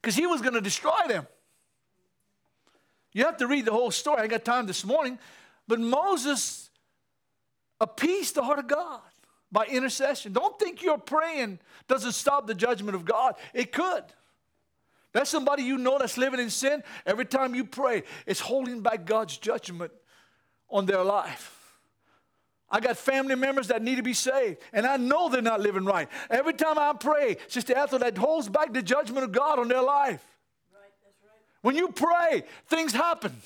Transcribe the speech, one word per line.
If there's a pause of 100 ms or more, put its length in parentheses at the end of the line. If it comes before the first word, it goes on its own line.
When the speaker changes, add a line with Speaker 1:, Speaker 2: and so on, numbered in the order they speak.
Speaker 1:
'Cause
he
was
gonna
destroy
them. (1800)
You
have
to
read
the
whole
story.
I
ain't
got
time
this
morning. (500)
But
Moses (1080)
appeased
the
heart
of
God (500)
by
intercession.
Don't
think
your
praying (260)
doesn't
stop
the
judgment
of
God. (180)
It
could. (1080)
That's
somebody
you
know
that's
living
in
sin. (240)
Every
time
you
pray, (220)
it's
holding
back
God's
judgment (760)
on
their
life. (1120)
I
got
family
members
that
need
to
be
saved, (140)
and
I
know
they're
not
living
right. (220)
Every
time
I
pray, (100)
Sister
Ethel,
that
holds
back
the
judgment
of
God
on
their
life. (500)
Speaker 2:
Right, (200)
that's
right. (220)
Speaker 1:
When
you
pray, (220)
things
happen.